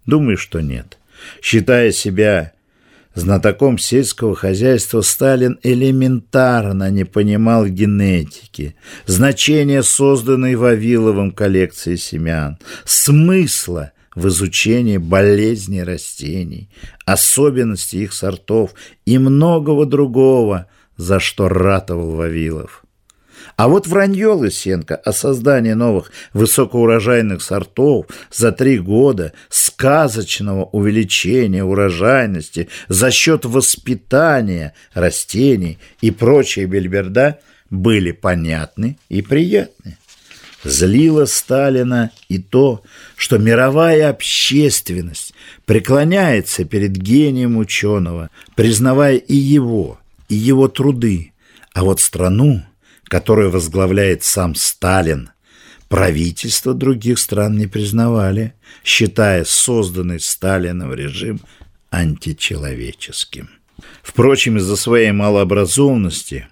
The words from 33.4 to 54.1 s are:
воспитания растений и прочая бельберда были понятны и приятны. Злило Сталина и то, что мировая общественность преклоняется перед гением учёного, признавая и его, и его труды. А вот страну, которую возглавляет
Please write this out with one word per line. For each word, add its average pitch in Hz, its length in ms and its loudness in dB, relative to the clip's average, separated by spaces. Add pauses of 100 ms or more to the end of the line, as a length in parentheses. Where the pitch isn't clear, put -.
воспитания 123 1300 -2 (200)
растений 90 840 0 (220)
и 113 100 2
прочая 120 560 2
бельберда 98 760 -2 (280)
были 95 440 0
понятны 85 840 -4 (120)
и 101 140 -4
приятны. 170 760 -2 (640)
Злило 143 600 2
Сталина 127 880 0 (160)
и 92 100 -4
то, 127 460 0 (320)
что - 220 0
мировая 139 720 4
общественность 110 1300 -2 (320)
преклоняется 135 1000 2
перед 101 280 -2
гением 123 640 2
учёного, 95 760 -2 (240)
признавая 127 600 2
и - 180 -2
его, 123 640 0 (300)
и 107 80 -2
его 131 320 2
труды. 117 640 -2 (420)
А 95 80 -2
вот 95 180 2
страну, 101 600 2 (460)
которую 101 420 2
возглавляет 92 720 0